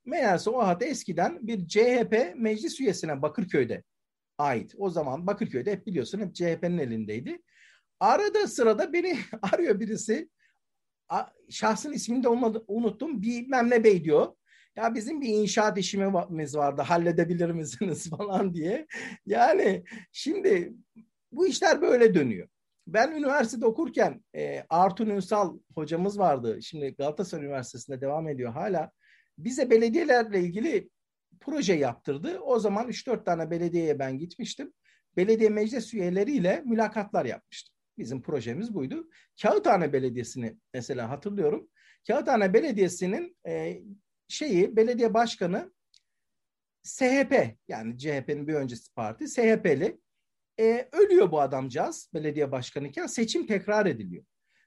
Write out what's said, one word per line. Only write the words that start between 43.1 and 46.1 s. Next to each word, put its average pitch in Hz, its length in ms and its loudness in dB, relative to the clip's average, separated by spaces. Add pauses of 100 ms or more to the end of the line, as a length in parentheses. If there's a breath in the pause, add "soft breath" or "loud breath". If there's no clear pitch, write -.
e, 165 340 -6 (460)
şeyi, 220 480 0
belediye 226 380 2
başkanı 226 600 0 (1080)